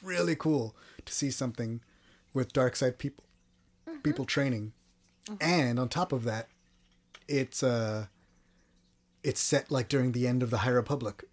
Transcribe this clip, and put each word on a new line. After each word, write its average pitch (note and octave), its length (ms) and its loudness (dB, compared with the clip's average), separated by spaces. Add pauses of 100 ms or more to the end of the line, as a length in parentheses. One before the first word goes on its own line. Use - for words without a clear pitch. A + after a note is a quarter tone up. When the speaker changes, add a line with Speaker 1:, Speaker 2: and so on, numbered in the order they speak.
Speaker 1:
really F3 340 0
cool C#3 400 0 (300)
to - 60 -12
see C#3 180 0
something A#2 500 -4 (540)
with B2+ 180 0
dark B2+ 240 2
side B2+ 220 2
people, - 260 -8 (640)
Speaker 2:
Mm-hmm. D#4+ 140 -10
Speaker 1:
people D3 220 0
training. A#2+ 480 -2 (540)
Speaker 2:
Mm-hmm. G#3 140 -10
Speaker 1:
And D3 400 2
on B2+ 80 0
top F3 240 -2
of B2+ 100 0
that, A2+ 260 -4 (760)
it's, C#3 380 -2
uh, A2 420 0 (1160)
it's C3+ 160 0
set, - 320 2
like, B2+ 160 0
during B2+ 240 2
the B2 160 2
end B2 120 2
of B2 100 0
the G#2+ 80 2
High A#2 120 2
Republic, B2 640 0